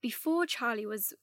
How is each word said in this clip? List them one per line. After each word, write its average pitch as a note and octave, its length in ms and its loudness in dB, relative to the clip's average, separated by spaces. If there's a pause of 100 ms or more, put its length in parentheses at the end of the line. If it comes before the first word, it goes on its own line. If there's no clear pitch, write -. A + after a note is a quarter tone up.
Before D#4+ 460 2
Charlie A3 400 -2
was G#3+ 360 -4